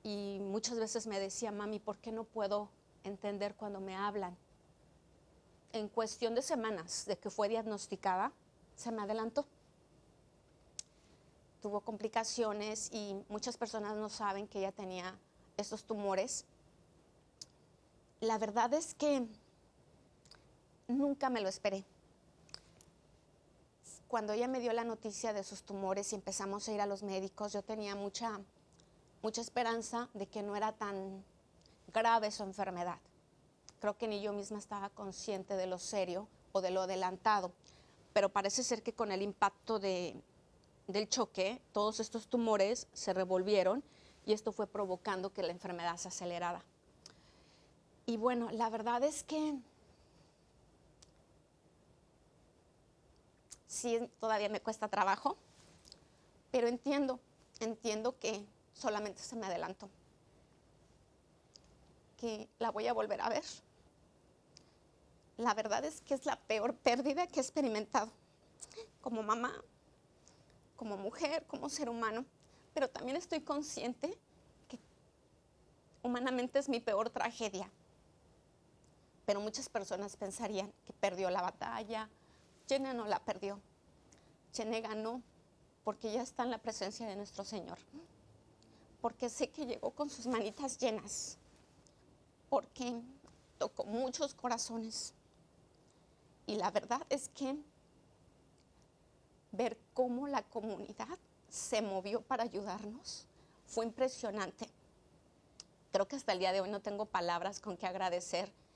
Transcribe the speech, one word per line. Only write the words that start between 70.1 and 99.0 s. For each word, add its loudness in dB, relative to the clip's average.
como -6
mujer, -2
como -6
ser -2
humano, 0
pero 4
también -4
estoy -2
consciente -4
que -10
humanamente 2
es 0
mi 2
peor 2
tragedia. -2
Pero 2
muchas -4
personas -4
pensarían -4
que -14
perdió 2
la 2
batalla. -4
Jenna 2
no -2
la 2
perdió. -4
Jenna 0
ganó -2
porque -2
ya 0
está -2
en 0
la -2
presencia -4
de -4
nuestro -6
Señor. -6
Porque -2
sé -2
que -6
llegó -2
con -2
sus -6
manitas -2
llenas. -2
Porque -2
tocó -2
muchos -2
corazones. -4
Y -2
la 2
verdad 2
es 0
que -2